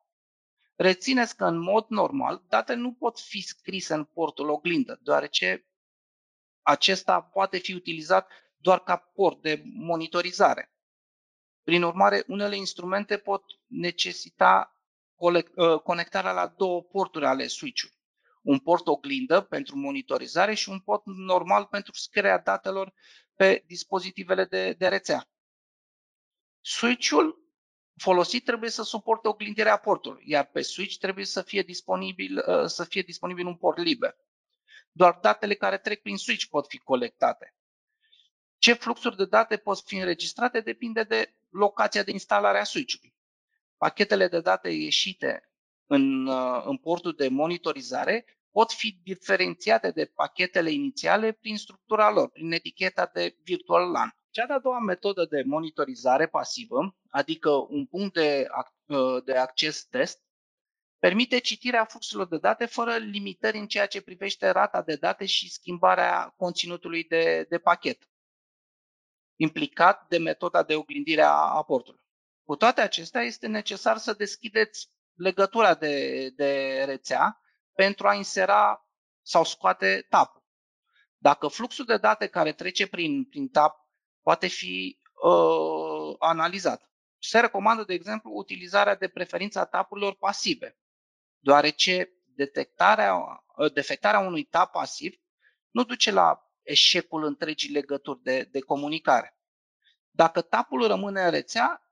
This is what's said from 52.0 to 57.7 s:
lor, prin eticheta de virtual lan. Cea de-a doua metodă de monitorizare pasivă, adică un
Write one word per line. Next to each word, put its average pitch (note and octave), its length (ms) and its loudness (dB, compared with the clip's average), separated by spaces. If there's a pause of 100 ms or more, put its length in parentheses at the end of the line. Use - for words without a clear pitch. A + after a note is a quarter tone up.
lor, D3+ 180 2
prin D#3+ 220 -8
eticheta E3+ 600 -2
de F3 300 -4
virtual F3 480 0
lan. A#2 240 -2 (140)
Cea A3+ 160 -2
de-a C#4 140 -2
doua B3+ 200 -2
metodă F#3+ 460 -2
de D3 200 -2
monitorizare C#3 800 0
pasivă, C3 720 -4 (120)
adică D#3+ 400 -2
un C#3+ 360 0